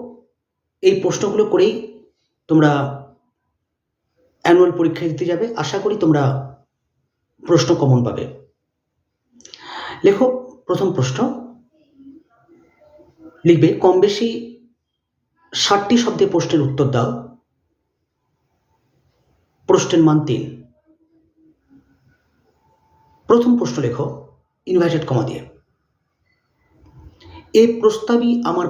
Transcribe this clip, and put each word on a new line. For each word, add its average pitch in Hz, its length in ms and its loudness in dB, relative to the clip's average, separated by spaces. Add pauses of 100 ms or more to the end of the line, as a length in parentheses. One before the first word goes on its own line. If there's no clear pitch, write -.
(800)
এই 190 200 2
প্রশ্নগুলো 208 440 -2
করেই - 580 -2 (440)
তোমরা 156 240 4 (1700)
অ্যানুয়াল 175 300 4
পরীক্ষা 165 360 -2
দিতে 156 180 -6
যাবে। 214 300 -4
আশা 175 240 -4
করি 214 180 -2
তোমরা 143 580 0 (920)
প্রশ্ন 170 280 4
কমন 127 280 2
পাবে। - 420 -8 (1600)
লেখো 247 480 2 (140)
প্রথম 185 280 -2
প্রশ্ন, - 560 -4 (2000)
লিখবে 165 280 4
কম 185 260 2
বেশি 226 460 0 (1080)
ষাটটি 202 440 0
শব্দে 196 300 0
প্রশ্নের 160 340 0
উত্তর 135 260 -2
দাও। - 500 -4 (2250)
প্রশ্নের 175 360 2
মান 151 220 2
তিন। - 380 -6 (2750)
প্রথম 240 300 4
প্রশ্ন - 240 -4
লেখো - 460 -6 (380)
ইনভার্টেড 170 420 0
কমা 123 160 0
দিয়ে, - 260 -10 (2000)
"এ 233 260 4
প্রস্তাবই 240 640 0
আমার 175 240 -2